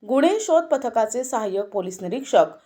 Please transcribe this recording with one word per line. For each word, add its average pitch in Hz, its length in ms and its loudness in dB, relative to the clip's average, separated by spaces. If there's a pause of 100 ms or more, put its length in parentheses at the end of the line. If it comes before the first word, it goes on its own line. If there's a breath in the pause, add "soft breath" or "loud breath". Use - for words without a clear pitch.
गुन्हे 311 320 2
शोध 339 220 2
पथकाचे 247 640 -2
सहाय्यक 208 400 -4
पोलीस 190 380 -6
निरीक्षक 185 420 2 (220 soft breath)